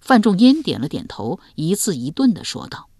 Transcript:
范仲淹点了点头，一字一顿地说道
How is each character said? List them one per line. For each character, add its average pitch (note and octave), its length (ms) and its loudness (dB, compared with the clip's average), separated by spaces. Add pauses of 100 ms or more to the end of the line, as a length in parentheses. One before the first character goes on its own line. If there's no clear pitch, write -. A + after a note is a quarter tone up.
范 A#3+ 200 4
仲 G3+ 180 2
淹 C4+ 220 6
点 B2+ 200 -6
了 B3 80 -6
点 - 180 -10
头， A2+ 320 -8 (160)
一 D#3+ 200 -2
字 G3 200 -4
一 B2+ 160 -6
顿 B3+ 220 2
地 - 100 -6
说 - 240 -10
道 - 220 -16 (100)